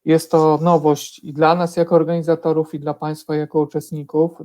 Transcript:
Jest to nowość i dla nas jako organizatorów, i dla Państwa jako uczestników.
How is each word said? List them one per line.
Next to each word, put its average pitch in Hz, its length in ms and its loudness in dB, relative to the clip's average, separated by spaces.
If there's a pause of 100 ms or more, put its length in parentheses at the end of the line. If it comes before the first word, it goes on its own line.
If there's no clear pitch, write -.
Jest 160 260 2
to 156 300 4
nowość 151 640 0
i 151 100 -14
dla 156 220 2
nas 175 220 -4
jako 175 180 0
organizatorów, 160 800 0
i 151 60 -10
dla 147 140 -8
Państwa 156 420 -8
jako 151 240 -4
uczestników. 151 720 -4 (140)